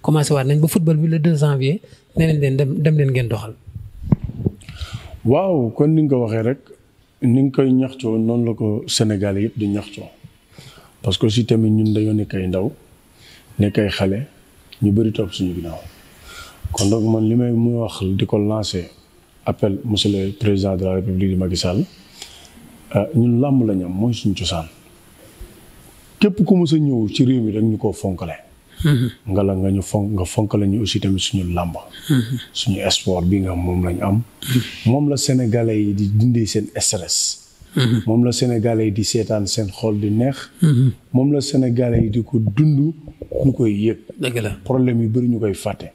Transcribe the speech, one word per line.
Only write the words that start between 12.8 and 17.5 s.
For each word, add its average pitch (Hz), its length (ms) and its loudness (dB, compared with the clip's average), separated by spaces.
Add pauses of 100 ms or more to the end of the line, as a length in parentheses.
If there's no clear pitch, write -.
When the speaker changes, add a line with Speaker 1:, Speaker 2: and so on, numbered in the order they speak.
Speaker 2:
nekk 101 200 2
ay 107 100 2
xale, 98 380 -2 (540)
ñu 104 100 4
bari 110 200 2
topp 104 220 -6
suñu 90 220 -4
ginnaaw. 82 240 -10 (920)
Kon 101 180 -2
donc 110 140 2
man 110 240 0
li 113 80 2
may 120 160 0